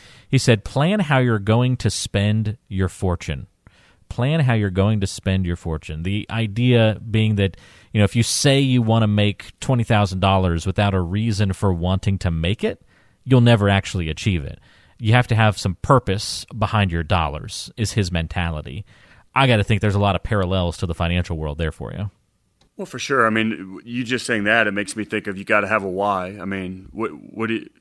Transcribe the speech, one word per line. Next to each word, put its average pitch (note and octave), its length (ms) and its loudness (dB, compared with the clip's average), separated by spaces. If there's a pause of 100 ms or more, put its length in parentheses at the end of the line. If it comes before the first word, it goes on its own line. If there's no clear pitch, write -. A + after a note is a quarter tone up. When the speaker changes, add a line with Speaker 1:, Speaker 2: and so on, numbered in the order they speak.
(300)
Speaker 1:
He C3+ 80 2
said, A2+ 260 2
"Plan F3 360 0
how D3 180 0
you're A#2+ 220 2
going A#2+ 380 2
to - 120 -2
spend G#2+ 680 -2 (100)
your F#2 220 -2
fortune." E2+ 580 -4 (600)
Plan D3 320 0
how B2+ 120 2
you're G#2 160 0
going G2 300 2
to F#2+ 80 -2
spend F#2+ 400 -2
your E2+ 80 -2
fortune. D#2 480 -8
The G2+ 260 -4
idea A2+ 800 2
being A2 280 2
that, G2 200 0 (340)
you A#2 60 -2
know, G#2 80 6
if - 100 -2
you A#2 60 4
say - 380 2
you B2+ 240 2
want A2 180 4
to G#2+ 60 4
make G#2 520 0
twenty A#2+ 240 0
thousand G2+ 360 2
dollars F#2 480 2
without G2+ 260 0
a F#2 80 2
reason G2 520 0
for F#2+ 200 0
wanting F#2 460 0
to F#2 100 -2
make E2 340 -2
it, - 220 -4 (420)
you'll B2 160 6
never A#2 260 6
actually F#2+ 420 0
achieve D#2 360 -2
it. - 140 -12 (380)
You A2 140 0
have B2 160 6
to A2 80 0
have G#2+ 220 4
some F#2 240 -2
purpose - 640 0 (120)
behind G2+ 340 0
your E2+ 120 -2
dollars, D2+ 720 -4
is G#2+ 160 -4
his F#2 200 -2
mentality. E2 720 -6 (480)
I C3+ 140 4
gotta A2 180 4
think G#2 160 0
there's G#2 140 0
a G2+ 40 2
lot G2+ 160 2
of - 80 -6
parallels F#2 540 -2
to - 80 -4
the E2+ 100 -6
financial F2 420 -2
world D2+ 200 -6
there D#2+ 160 -4
for A#1 180 -12
you. G2+ 180 -8 (680)
Speaker 2:
Well, G3 80 -10
for B2+ 140 -12
sure. B2+ 260 2
I A2+ 40 4
mean, G#2+ 540 -2
you A#2+ 200 -8
just A#2 220 -4
saying G#2+ 200 -2
that, A2 220 4
it G2+ 60 -2
makes G2+ 220 -6
me G#2+ 80 -6
think G#2 240 -6
of F#2+ 100 -8
you G2 60 -10
gotta G#2 240 0
have G#2 160 0
a G2 60 -4
why. F#2+ 500 -2
I F2+ 60 -12
mean, F#2 460 -8
what, G#2+ 200 -6
what D2+ 360 -8
do A2+ 80 -2
you, - 140 -8 (120)